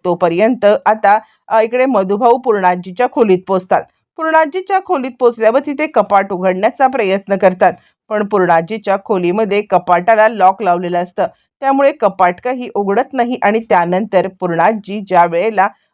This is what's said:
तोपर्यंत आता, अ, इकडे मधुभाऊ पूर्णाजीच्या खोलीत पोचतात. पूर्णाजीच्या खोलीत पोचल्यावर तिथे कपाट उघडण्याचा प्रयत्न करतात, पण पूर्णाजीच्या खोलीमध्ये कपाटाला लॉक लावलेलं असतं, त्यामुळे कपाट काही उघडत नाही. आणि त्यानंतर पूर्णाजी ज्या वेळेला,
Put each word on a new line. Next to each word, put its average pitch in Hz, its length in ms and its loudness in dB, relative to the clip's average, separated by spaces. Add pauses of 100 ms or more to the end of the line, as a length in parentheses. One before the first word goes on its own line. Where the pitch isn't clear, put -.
तोपर्यंत 180 600 0 (220)
आता, 214 320 2 (300)
अ, 220 120 2
इकडे 240 260 0
मधुभाऊ 226 520 0
पूर्णाजीच्या 190 720 -2
खोलीत 202 360 2
पोचतात. 185 360 -2 (360)
पूर्णाजीच्या 320 680 0
खोलीत 269 340 -2
पोचल्यावर 233 420 2
तिथे 294 260 -4
कपाट 202 460 0
उघडण्याचा 185 540 0
प्रयत्न 196 500 -2
करतात, 185 360 2 (380)
पण 214 160 -2
पूर्णाजीच्या 190 800 0
खोलीमध्ये 196 580 -2
कपाटाला 196 680 2
लॉक 190 340 2
लावलेलं 175 400 -2
असतं, 180 240 -4 (360)
त्यामुळे 277 300 2
कपाट 190 480 0
काही 247 340 -6
उघडत 202 380 -2
नाही. 240 300 -2
आणि 214 260 0
त्यानंतर 180 600 0 (120)
पूर्णाजी 190 680 -2
ज्या 180 180 2
वेळेला, 190 440 0 (260)